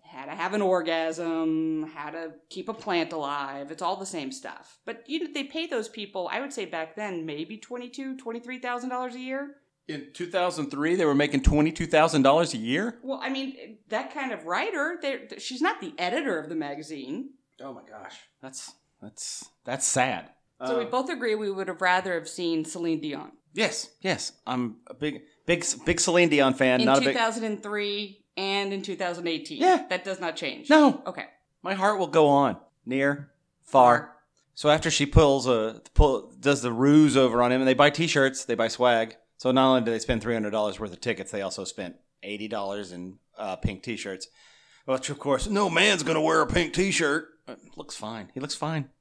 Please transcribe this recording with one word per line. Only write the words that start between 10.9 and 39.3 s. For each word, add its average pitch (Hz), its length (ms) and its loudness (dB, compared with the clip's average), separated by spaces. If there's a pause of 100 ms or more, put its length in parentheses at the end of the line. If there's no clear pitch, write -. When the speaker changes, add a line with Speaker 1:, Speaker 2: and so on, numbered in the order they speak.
Speaker 2:
they 185 100 2
were 143 100 4
making 143 260 2
twenty-two 156 460 2
thousand 156 340 4
dollars 147 320 6
a 123 40 -6
year? 143 460 -4
Speaker 1:
Well, 269 180 -8
I 262 80 -6
mean, 269 480 -8 (120)
that 226 240 -6
kind 269 180 -6
of 175 140 -10
writer, 311 560 -2
they're, 277 260 -6
th-, - 140 -16
she's 254 200 -8
not 370 200 0
the 175 160 -10
editor 196 420 -2
of 151 100 -10
the 170 60 -8
magazine. 156 760 -8 (280)
Speaker 2:
Oh 135 140 -14
my - 160 -18
gosh. 104 280 -18 (240)
That's, - 300 -16 (300)
that's, - 480 -14 (160)
that's 131 200 -2
sad. 123 440 2 (360)
Speaker 1:
So 131 120 0
we 240 80 0
Speaker 2:
Um, - 60 -8
Speaker 1:
both 262 180 -2
agree 240 260 -2
we 214 160 -4
would 190 160 -4
have 175 140 -6
rather 185 320 2
have 160 160 -6
seen 165 340 -2
Celine 165 380 -4
Dion. 147 300 -10 (220)
Speaker 2:
Yes, - 360 -2 (120)
yes. - 320 -4 (140)
I'm 123 300 -4 (100)
a - 60 -18
big, 143 280 -6 (240)
big, 170 200 0 (200)
big 170 140 0
Celine 175 300 4
Dion 139 240 4
fan. 127 280 4
Speaker 1:
In 123 40 2
Speaker 2:
Not 135 140 6
a - 20 4
big 131 120 2
Speaker 1:
two 247 60 0
thousand 226 260 0
and 208 160 -4
three 202 640 -6 (140)
and 196 340 -2
in 196 120 -4
two 196 120 -6
thousand 175 320 -4
eighteen. 156 340 -4
Speaker 2:
Yeah. 359 280 4
Speaker 1:
That 180 160 -4
does 190 160 -6
not - 160 -6
change. - 320 -8
Speaker 2:
No. 294 380 6
Speaker 1:
Okay. - 180 -12 (380)
Speaker 2:
My 180 100 -4
heart 196 260 2
will 175 80 0
go 151 200 8
on, 139 280 6 (300)
near, 139 460 -2 (320)
far. 123 340 8
Speaker 1:
Far. - 180 -8 (380)
Speaker 2:
So - 160 0
after 156 220 4
she 147 160 2
pulls 139 400 6
a, 110 340 0 (140)
pull, 139 440 4
does 139 220 4
the 123 100 -2
ruse 139 460 8
over 120 240 6
on 123 100 4
him, 127 100 2
and 131 60 4
they 131 60 6
buy 143 160 6
T-shirts, 143 560 0
they 117 100 -2
buy 113 140 0
swag. 113 480 2 (200)